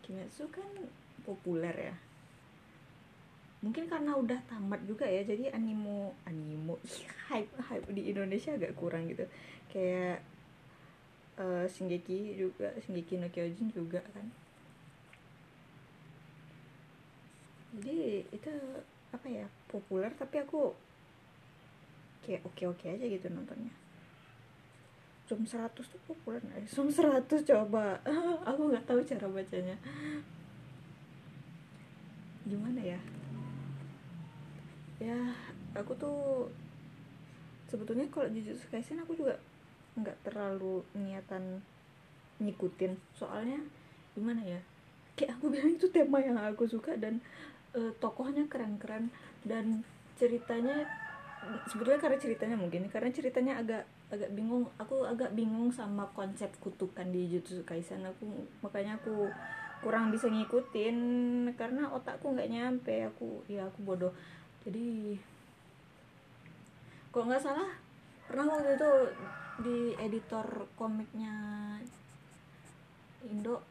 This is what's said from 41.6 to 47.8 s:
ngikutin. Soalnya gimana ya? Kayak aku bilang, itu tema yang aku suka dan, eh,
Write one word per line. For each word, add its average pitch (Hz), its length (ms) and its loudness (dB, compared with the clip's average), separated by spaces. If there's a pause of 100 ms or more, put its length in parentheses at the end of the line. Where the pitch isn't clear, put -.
ngikutin. 185 560 0 (200)
Soalnya 233 440 -4 (560)
gimana 226 280 0
ya? 180 160 -2 (600)
Kayak 254 200 2
aku 302 120 4
bilang, 294 240 8
itu 370 160 6
tema 277 320 10
yang 240 160 4
aku 214 240 2
suka 233 320 2
dan, 220 240 0 (560)
eh, 226 240 0